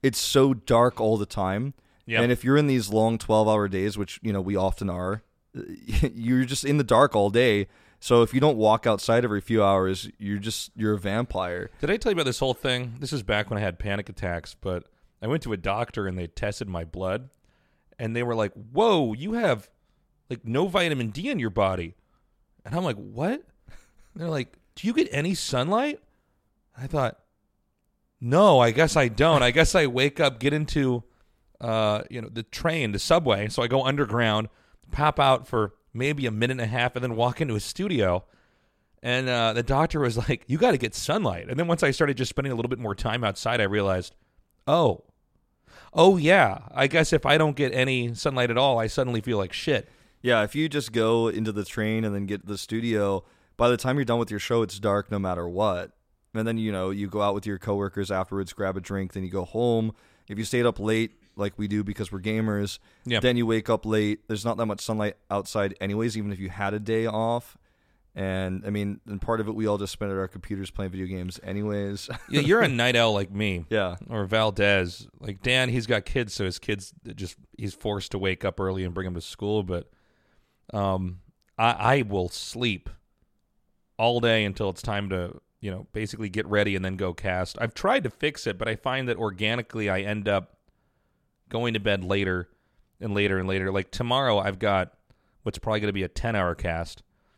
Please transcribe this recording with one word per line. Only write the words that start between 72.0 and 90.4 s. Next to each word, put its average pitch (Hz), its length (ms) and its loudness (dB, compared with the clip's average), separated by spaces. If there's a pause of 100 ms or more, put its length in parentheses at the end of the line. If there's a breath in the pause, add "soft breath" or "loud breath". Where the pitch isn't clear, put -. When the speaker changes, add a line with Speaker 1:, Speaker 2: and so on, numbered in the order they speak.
Speaker 1:
<laughs> - 120 -20
Speaker 2:
Yeah, 143 120 2
you're 185 180 4
a 202 80 4
night 123 260 2
owl 117 180 6
like 101 200 -2
me. 98 380 -2
Speaker 1:
Yeah. 95 260 0 (120)
Speaker 2:
Or 107 180 -4
Valdez. 101 840 2 (100)
Like, 101 240 -12
Dan, 127 260 2
he's 117 200 -2
got 110 160 0
kids, 117 280 -2
so 104 120 -4
his 92 160 -4
kids 101 340 -6 (220)
just, 98 200 -10 (220)
he's 98 160 -8
forced 104 380 -6
to 101 60 -6
wake 95 260 -2
up 98 160 -4
early 95 240 -2
and 87 100 -6
bring 92 140 -6
him 90 60 -6
to 85 60 -6
school. 104 440 -4
But, 90 260 -6 (840)
um, 95 460 -2 (380)
I, 113 140 4 (260)
I 131 40 0
will 98 260 -2
sleep 113 600 -6 (1080)
all 120 220 2
day 113 240 4
until 98 260 -2
it's 90 120 -10
time 101 280 -4
to, 90 300 -6 (200)
you 104 100 -8
know, 92 220 -10
basically 107 360 -6
get 101 180 -4
ready 104 300 2
and 92 80 -2
then 95 120 -4
go 90 180 -4
cast. 92 460 -4
I've 113 140 -4
tried 220 300 0
to 123 60 -4
fix - 360 -6
it, 98 120 -4
but 113 100 -4
I 110 80 -2
find 131 320 -4
that 120 80 -2
organically 107 720 -4
I 95 120 0
end 104 280 -4
up 98 280 -2 (920)